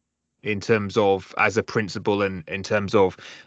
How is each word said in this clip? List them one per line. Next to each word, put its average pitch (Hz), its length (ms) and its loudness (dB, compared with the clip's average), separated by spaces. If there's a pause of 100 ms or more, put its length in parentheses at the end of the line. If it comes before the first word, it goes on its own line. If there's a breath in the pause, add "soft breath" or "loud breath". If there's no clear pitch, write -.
(420)
in 101 200 -4
terms 101 340 0
of 98 420 2
as 104 200 2
a 101 60 2
principle 101 580 -2
and 92 260 -4
in 95 160 -8
terms 104 320 -2
of 95 220 4 (300 loud breath)